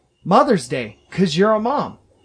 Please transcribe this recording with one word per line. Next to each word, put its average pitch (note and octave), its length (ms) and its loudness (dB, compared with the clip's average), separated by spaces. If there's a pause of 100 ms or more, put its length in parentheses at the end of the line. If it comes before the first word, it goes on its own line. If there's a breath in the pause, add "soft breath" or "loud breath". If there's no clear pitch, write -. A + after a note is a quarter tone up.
(240)
Mother's G#3+ 440 2
Day, B2 300 -8 (120)
'cause E3+ 260 0
you're G3+ 160 2
a G#3+ 80 0
mom. A3 380 -4 (260)